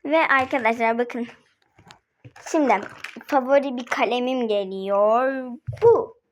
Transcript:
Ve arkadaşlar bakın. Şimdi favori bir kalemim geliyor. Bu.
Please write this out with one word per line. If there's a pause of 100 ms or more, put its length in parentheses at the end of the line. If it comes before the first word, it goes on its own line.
Ve
arkadaşlar
bakın. (1200)
Şimdi (460)
favori
bir
kalemim
geliyor. (320)
Bu.